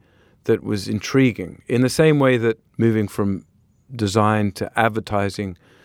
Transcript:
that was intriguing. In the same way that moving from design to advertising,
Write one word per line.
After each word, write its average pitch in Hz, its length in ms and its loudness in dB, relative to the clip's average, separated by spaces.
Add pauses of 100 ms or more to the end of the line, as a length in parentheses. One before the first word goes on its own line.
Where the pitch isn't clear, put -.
(440)
that 113 200 0
was 104 240 -4
intriguing. 110 800 -2
In 120 140 0
the 127 80 2
same 156 300 2
way 131 180 4
that 113 220 0 (180)
moving 110 300 2
from 98 360 -4 (520)
design 107 580 0
to - 260 -8
advertising, 101 800 -2 (280)